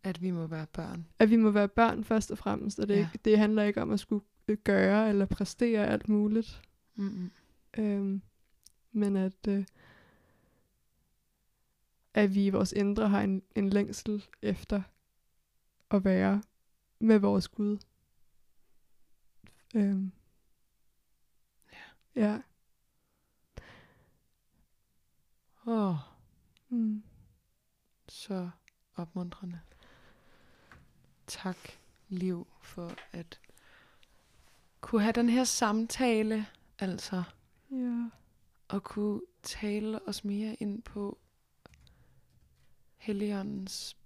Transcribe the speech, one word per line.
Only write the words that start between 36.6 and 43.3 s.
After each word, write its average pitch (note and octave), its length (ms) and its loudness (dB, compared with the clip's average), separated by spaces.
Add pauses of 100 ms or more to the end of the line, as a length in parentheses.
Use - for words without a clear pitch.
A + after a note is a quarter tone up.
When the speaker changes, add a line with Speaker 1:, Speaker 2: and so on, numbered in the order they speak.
Speaker 1:
altså. F#3 440 -6 (480)
Speaker 2:
Ja. A#3+ 380 -6 (600)
Speaker 1:
Og G3 140 -4
kunne G#3 380 -4 (220)
tale G#3 640 -6
os - 160 -10
mere G#3 300 -4
ind G#3+ 280 -8
på G3+ 360 -10 (1800)
Helligåndens G3+ 1080 -8